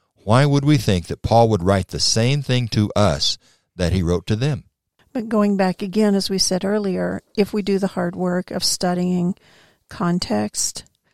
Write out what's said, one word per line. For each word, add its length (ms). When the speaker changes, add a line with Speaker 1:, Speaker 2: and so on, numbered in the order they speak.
Speaker 1:
why 240
would 200
we 100
think 320
that 140
Paul 260
would 160
write 240
the 100
same 440
thing 260
to 260
us 420
that 200
he 80
wrote 240
to 100
them? 280
Speaker 2:
But 160
going 280
back 260
again, 320
as 160
we 80
said 260
earlier, 560
if 160
we 100
do 180
the 80
hard 160
work 380
of 100
studying 720
context, 960